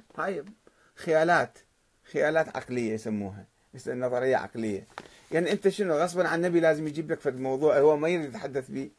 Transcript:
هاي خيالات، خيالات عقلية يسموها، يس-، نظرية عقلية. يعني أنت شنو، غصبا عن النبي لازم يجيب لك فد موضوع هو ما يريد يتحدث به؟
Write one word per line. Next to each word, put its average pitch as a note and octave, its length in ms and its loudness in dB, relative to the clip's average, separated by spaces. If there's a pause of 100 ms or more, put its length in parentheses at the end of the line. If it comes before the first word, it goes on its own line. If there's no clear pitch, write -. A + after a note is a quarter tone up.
(180)
هاي E3 260 -4 (520)
خيالات، D#3+ 600 2 (540)
خيالات D#3 440 0
عقلية B2 360 -4
يسموها، G2+ 520 -6 (300)
يس-، B2+ 140 -12
نظرية B2+ 480 0
عقلية. A2 500 -4 (460)
يعني E3 200 0
أنت G3 160 0
شنو، F#3 260 0
غصبا E3+ 340 0
عن E3 100 0
النبي E3+ 220 2
لازم D#3 260 4
يجيب D3+ 260 -6
لك D#3+ 80 -2
فد B2+ 200 -4
موضوع C3 380 2
هو D3+ 180 8
ما D#3 120 -2
يريد E3 200 -2
يتحدث B2+ 420 -8
به؟ C3+ 280 -8